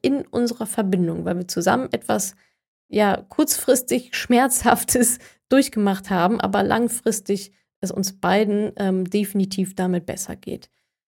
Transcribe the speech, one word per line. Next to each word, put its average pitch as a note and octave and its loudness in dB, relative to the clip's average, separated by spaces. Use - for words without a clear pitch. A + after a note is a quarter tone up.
in C#4 0
unserer A#3+ -4
Verbindung, F3+ -2
weil F3 -2
wir F3+ -8
zusammen F#3 0
etwas, G#3+ -4
ja, G#3 0
kurzfristig - 0
Schmerzhaftes B3 2
<laughs> - -20
durchgemacht G#3 2
haben, F#3 2
aber G3 0
langfristig A3 -2
es F#3 -4
uns - -4
beiden, G#3 0
ähm, F#3 0
definitiv F#3+ -2
damit F3+ -2
besser - -8
geht. - -12